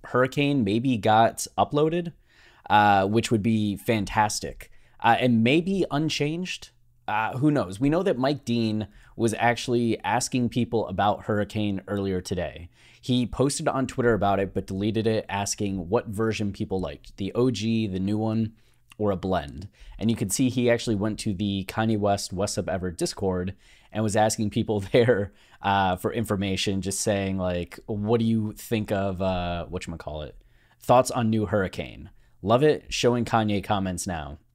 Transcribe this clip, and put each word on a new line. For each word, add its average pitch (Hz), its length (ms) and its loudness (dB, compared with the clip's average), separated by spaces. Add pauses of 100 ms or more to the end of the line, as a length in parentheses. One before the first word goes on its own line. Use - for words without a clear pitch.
Hurricane 135 600 2
maybe 117 320 2
got 107 500 2 (100)
uploaded, 160 560 0 (580)
uh, 101 360 6
which 110 240 2
would 110 120 2
be 107 340 0
fantastic. 107 920 -2 (300)
Uh, 117 180 6
and 117 240 4
maybe 165 480 2
unchanged. 151 800 -4 (360)
Uh, 107 320 -2
who 151 120 4
knows? 98 300 0
We 139 80 2
know 165 140 2
that 180 160 0
Mike 135 260 -2
Dean 110 420 0 (300)
was 110 220 2
actually 120 680 0
asking 120 460 0
people 113 360 0
about 98 380 0
Hurricane 104 640 -2
earlier 98 320 -2
today. 85 480 -6 (320)
He 123 260 0
posted 143 420 -2
on 131 180 -2
Twitter 120 260 0
about 98 280 2
it, 95 120 -2
but 98 140 -6
deleted 104 400 -2
it, 110 220 0
asking 98 600 -4
what 113 200 -2
version 107 440 -2
people 95 280 -4
liked, 73 360 -10
the 95 180 -6
O 127 160 2
G, 110 360 0
the 92 140 -4
new 101 180 0
one, 110 340 -2 (460)
or 104 120 2
a 92 60 0
blend. 85 520 -4 (300)
And 110 120 0
you 110 60 0
can 101 140 -4
see 131 180 0
he 120 220 2
actually 117 260 0
went 104 240 -2
to 107 120 -2
the 98 360 -2
Kanye 110 300 0
West 101 340 0
West 98 220 -4
Sub 85 140 -4
Ever 90 220 -4
Discord 92 640 -4 (380)
and 107 100 -2
was 107 140 0
asking 107 340 2
people 107 300 0
<laughs> 95 120 -8
there, 113 400 4 (300)
uh, 95 340 2
for - 160 -4
information, 98 720 -2
just 95 180 -4
saying, 98 380 0
like, 90 480 -4
"What 107 320 0
do 113 80 2
you 110 260 0
think 107 400 -4
of, 98 300 -2
uh, 87 480 -2
whatchamacallit? 78 640 -10 (480)
Thoughts 127 300 4
on 113 200 2
new 107 160 2
Hurricane? 87 640 -2 (320)
Love 117 200 4
it. 151 260 2
Showing 120 360 2
Kanye 104 400 0
comments 95 420 -2
now." 73 320 -6 (160)